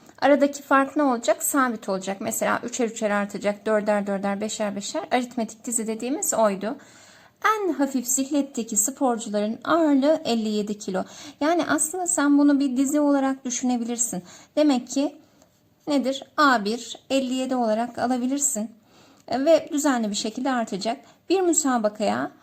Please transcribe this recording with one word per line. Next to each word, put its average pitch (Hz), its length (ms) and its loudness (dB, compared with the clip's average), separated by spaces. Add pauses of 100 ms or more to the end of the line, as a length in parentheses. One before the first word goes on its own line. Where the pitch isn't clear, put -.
(200)
aradaki 285 440 4
fark 269 340 2
ne 302 60 2
olacak? 269 400 0
Sabit 254 460 0
olacak. 190 320 -4
Mesela 214 440 -2
üçer 240 240 -2
üçer 214 220 -2
artacak, 202 560 -2
dörder 208 400 2
dörder, 196 340 -2
beşer 214 360 -4
beşer. 302 340 -6
Aritmetik 247 540 -4
dizi 226 220 -4
dediğimiz 240 480 -4
oydu. 208 420 0 (680)
En 415 280 0
hafif 269 360 -2
sikletteki 269 680 -2
sporcuların 220 880 -2
ağırlığı 302 600 4
elli 226 240 0
yedi 208 300 -2
kilo. 185 260 -4 (360)
Yani 320 280 2
aslında 349 380 -2
sen 285 320 4
bunu 285 220 6
bir 269 160 0
dizi 277 240 2
olarak 269 440 2
düşünebilirsin. 240 800 -2 (340)
Demek 285 320 4
ki 285 280 -2 (720)
nedir? 269 360 -2 (120)
A 254 280 4
bir 220 340 -6 (120)
elli 262 240 0
yedi 262 220 -2
olarak 233 420 -2
alabilirsin. 247 720 -2 (580)
E, 269 160 -2
ve 311 280 4
düzenli 269 380 0
bir 202 40 -4
şekilde 247 360 -4
artacak. 226 500 -4 (300)
Bir 370 100 4
müsabakaya 220 880 0 (120)